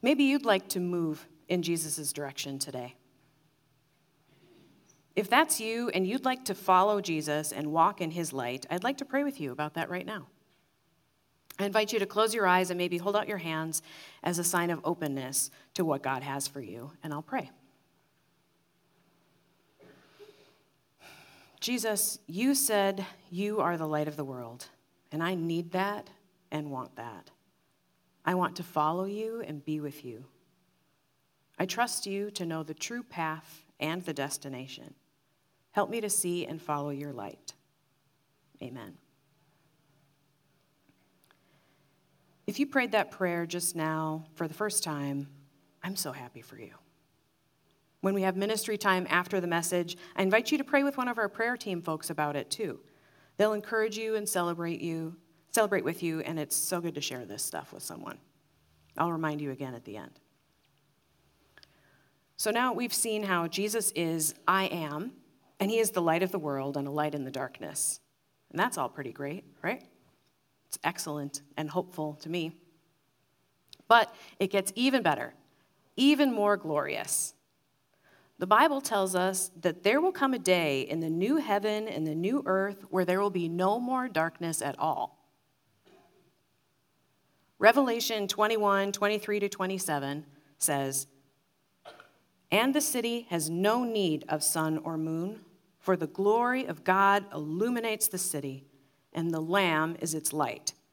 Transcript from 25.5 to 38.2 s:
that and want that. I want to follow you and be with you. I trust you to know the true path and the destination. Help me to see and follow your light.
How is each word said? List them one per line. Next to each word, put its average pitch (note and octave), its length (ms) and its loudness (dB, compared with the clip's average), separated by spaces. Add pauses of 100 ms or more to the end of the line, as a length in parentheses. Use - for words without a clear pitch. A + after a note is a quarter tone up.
that G3+ 380 -2 (420)
and D3+ 180 -4
want B2+ 280 -10
that. A2+ 340 -14 (920)
I F3 100 2
want F3+ 220 0
to F3+ 60 -8
follow E3 420 0
you A3 360 -6
and D3+ 220 -10
be D3+ 160 -2
with D3 240 -8
you. B2 220 -14 (1300)
I F3+ 80 0
trust A#3+ 400 -2
you G3+ 260 -4
to F#3 140 -6
know D#3+ 180 -4
the D#3 100 -8
true A#3+ 280 -8
path D#3+ 600 -8 (160)
and E3 240 -4
the E3 100 -6
destination. C3+ 800 -8 (800)
Help - 180 0
me A3+ 120 -4
to G#3 80 -4
see F3 360 0
and D#3 160 -10
follow D3 280 -4
your C#3+ 240 -8
light. - 400 -12 (1080)